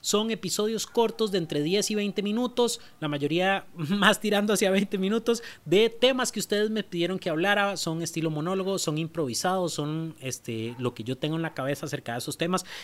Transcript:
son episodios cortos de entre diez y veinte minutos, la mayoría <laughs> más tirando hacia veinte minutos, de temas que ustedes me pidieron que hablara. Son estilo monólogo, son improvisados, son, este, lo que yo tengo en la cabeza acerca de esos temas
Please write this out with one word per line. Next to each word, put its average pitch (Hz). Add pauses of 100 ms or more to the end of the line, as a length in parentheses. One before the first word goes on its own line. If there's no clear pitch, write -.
son 214
episodios 208
cortos 226
de 196
entre 151
diez 190
y 214
veinte 202
minutos, 233 (180)
la 156
mayoría 160
<laughs> -
más 196
tirando 208
hacia 190
veinte 202
minutos, 226 (240)
de 208
temas 247
que 208
ustedes 208
me 220
pidieron 175
que -
hablara. 196
Son 165
estilo 160
monólogo, 185
son 151
improvisados, 165
son, 156
este, 120
lo 120
que 113
yo 131
tengo 156
en 165
la 156
cabeza 139
acerca 131
de 120
esos -
temas 180 (200)